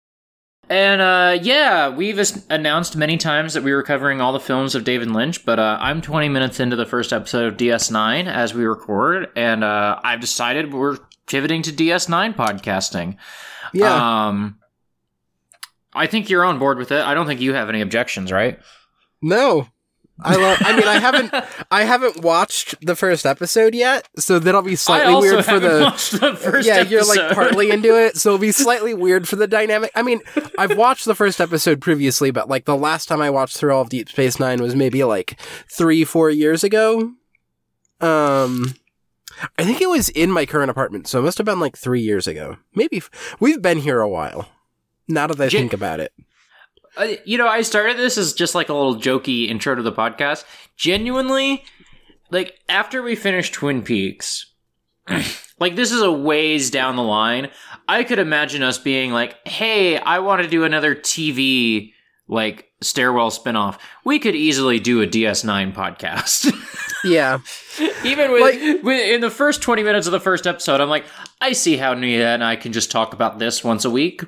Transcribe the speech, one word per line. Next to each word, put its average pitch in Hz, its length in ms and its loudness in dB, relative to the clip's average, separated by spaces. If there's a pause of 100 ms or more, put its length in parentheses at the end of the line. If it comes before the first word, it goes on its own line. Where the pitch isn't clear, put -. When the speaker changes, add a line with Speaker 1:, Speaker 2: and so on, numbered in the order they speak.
(680)
Speaker 1:
And, 196 320 2
uh, 180 400 4
yeah, 214 480 2
we've 190 300 -4
as-, 202 320 -2
announced 156 460 -2
many 156 200 0
times 156 380 -2
that 156 80 -4
we 139 100 0
were 139 120 0
covering 139 360 -2
all 127 120 0
the 131 80 -4
films 131 340 -2
of 123 80 -4
David 120 300 -2
Lynch, 127 340 -2
but, 113 140 0
uh, 107 200 0
I'm 151 220 -4
twenty 151 260 -2
minutes 131 300 -2
into 123 160 -2
the 117 100 -2
first 120 280 -4
episode 117 340 -2
of 104 100 -4
D 120 140 0
S 113 220 -2
nine 113 340 0
as 117 260 -2
we 117 120 -2
record, 110 720 -2
and, 113 260 0
uh, 104 400 0
I've 117 180 -2
decided 127 540 -4
we're 135 240 -2 (300)
pivoting 151 340 -2
to 160 80 -6
D 160 220 0
S 175 160 0
nine 190 260 0
podcasting. 98 840 -4 (540)
Speaker 2:
Yeah. 117 540 2
Speaker 1:
Um, 101 320 -4 (1400)
I 160 140 0
think 214 200 -2
you're 180 160 4
on 175 140 2
board 135 180 2
with 123 140 -6
it. 143 160 0
I 143 80 0
don't 160 140 0
think 131 120 -4
you 131 140 0
have 113 140 -2
any 110 140 -2
objections, 98 500 -4
right? 113 260 0 (640)
Speaker 2:
No. 180 460 2 (520)
I 180 140 0
love, 190 280 4
I 208 120 2
mean, 208 140 4
I 208 100 4
haven't, 247 340 2
Speaker 1:
<laughs> - 380 -8
Speaker 2:
I 202 140 2
haven't 240 380 0
watched 170 520 0 (100)
the 165 120 0
first 180 280 0
episode 196 480 2
yet, 247 440 0
so 175 240 2
that'll 185 220 4
be 185 100 -2
Speaker 1:
I - 20 0
Speaker 2:
slightly - 380 4
Speaker 1:
also 202 180 6
Speaker 2:
weird 196 140 4
for 226 80 0
Speaker 1:
haven't 185 180 4
Speaker 2:
the 156 140 4
Speaker 1:
watched - 260 0 (100)
the 262 140 2
first 226 320 0
Speaker 2:
Yeah, 196 160 6
you're, 214 220 4
like, 202 160 4
Speaker 1:
episode. 165 160 0
Speaker 2:
partly 208 340 2
into 220 260 4
it, 226 200 4
so 208 140 2
it'll 196 100 4
be 214 100 2
slightly 233 440 0
weird 180 340 2
for 202 80 -4
the 208 100 2
dynamic. 214 480 0
I 226 80 0
mean, 240 180 0 (380)
I've 196 180 2
watched 247 280 4
the 220 100 0
first 202 260 0
episode 165 400 0
previously, 139 520 0
but, 113 160 -4
like, 135 160 -2
the 147 120 0
last 151 300 -2
time 151 160 0
I 147 80 0
watched 135 280 0
through 143 140 2
all 135 100 2
of 120 80 -8
Deep 127 180 -6
Space 131 320 0
Nine 127 200 0
was 120 140 -2
maybe, 135 300 2
like, 104 340 -2 (320)
three, 160 320 4
four 156 280 4
years 151 340 2
ago. 220 480 2 (880)
Um, 135 760 0 (840)
I - 60 -2
think 226 180 0
it 370 80 2
was 320 200 0
in 165 240 2
my 160 140 0
current 139 260 0
apartment, 104 340 -4
so 127 140 -2
it - 20 2
must 165 160 0
have 214 60 -2
been, 202 160 -2
like, 147 180 -4
three 123 240 -2
years 104 240 0
ago. 76 300 -8 (180)
Maybe 247 220 0
f-, - 420 -12
we've 269 240 2
been 175 160 2
here 135 220 0
a 107 80 2
while, 82 400 -6 (580)
now 156 220 -2
that 151 120 -4
I 160 60 2
Speaker 1:
Gen- 190 140 2
Speaker 2:
think 120 140 -4
about 90 260 -6
it. - 120 -8 (840)
Speaker 1:
Uh, 208 180 -4 (100)
you 226 140 -2
know, 240 80 2
I 226 160 2
started 220 340 0
this 247 220 0
as 160 140 -2
just, 170 240 -2
like, 165 140 -2
a 151 40 -2
little 135 220 0
jokey 127 500 -2
intro 113 300 -4
to 120 60 -4
the 113 100 -2
podcast. 127 520 -4 (320)
Genuinely, 262 840 -2 (680)
like, 180 280 -4 (100)
after 202 340 -2
we 240 120 -4
finish 185 380 -2
Twin 139 300 -4
Peaks, - 720 -6 (540)
<clears throat> - 540 -8
like, 175 160 -2
this 233 160 -2
is 240 80 0
a 196 100 4
ways 151 640 0
down 131 240 -2
the 123 80 -2
line. 113 460 0 (360)
I 214 160 0
could 240 160 -2
imagine 147 460 -2
us 127 140 -2
being 131 340 -2
like, 120 240 -2 (100)
"Hey, 208 520 0
I 170 200 0
wanna 185 300 0
do 165 160 2
another 151 320 0
T 156 340 -4
V, 123 640 0 (320)
like, 110 420 -6 (120)
stairwell 123 500 0
spinoff." 107 480 -4 (260)
We 285 140 0
could 196 160 -2
easily 135 460 0
do 117 200 2
a 101 60 2
D 113 180 0
S 104 200 -2
nine 98 280 -2
podcast. - 840 -4
<laughs> - 460 -10
Speaker 2:
Yeah. 147 340 2 (640)
Speaker 1:
Even 269 280 0
with, 240 100 6
Speaker 2:
Like 269 400 2
Speaker 1:
with, 240 260 0
in 233 120 2
the 233 100 -2
first 285 320 0
twenty 220 220 0
minutes 208 240 0
of 170 40 -4
the 185 60 2
first 180 300 0
episode, 156 320 0
I'm 143 80 0
like, 151 160 -2 (360)
"I 262 120 0
see 160 240 2
how 127 180 0
Nia 120 400 0
and 120 80 -2
I 113 140 0
can 113 160 -10
just 110 180 -2
talk 113 220 -2
about 110 260 -2
this 113 240 -4
once 110 220 -2
a 127 60 -2
week 151 380 -2